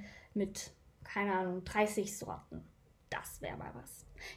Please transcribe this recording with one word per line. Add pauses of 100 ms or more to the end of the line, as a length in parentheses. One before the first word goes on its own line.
(340)
mit, (320)
keine
Ahnung,
dreißig
Sorten. (480)
Das
wär
mal
was. (300)